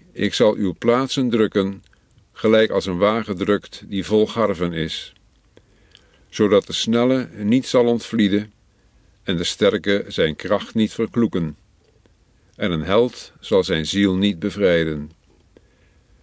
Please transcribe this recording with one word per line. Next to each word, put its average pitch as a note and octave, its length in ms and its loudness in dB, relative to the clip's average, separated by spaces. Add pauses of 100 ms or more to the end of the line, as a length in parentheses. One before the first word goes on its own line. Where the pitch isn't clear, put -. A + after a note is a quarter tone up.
(120)
ik G2 220 -4
zal G#2+ 220 4
uw F#2+ 220 -2
plaatsen B2+ 520 -2
drukken, G2 540 -2 (480)
gelijk A2 400 2
als G2 140 0
een F#2 120 -4
wagen G#2 400 0
drukt G2 500 -2
die G2 180 -6
vol G#2+ 220 2
garven F2+ 460 -2
is, D#2+ 400 -6 (1160)
zodat G2 380 4
de F#2 60 -12
snelle A#2+ 640 0
niet A2 300 2
zal B2 180 4
ontvlieden G#2 680 0 (720)
en F2+ 140 -2
de F2 60 -2
sterke G2+ 640 0
zijn D#2+ 280 0
kracht G2 380 -4
niet A2 200 0
verkloeken. F#2+ 640 -2 (960)
En G#2+ 160 -4
een D#2+ 120 -2
held A2+ 560 -2
zal F#2+ 240 2
zijn D#2+ 220 -2
ziel F#2+ 300 0
niet F#2+ 240 0
bevrijden. E2 720 0 (1120)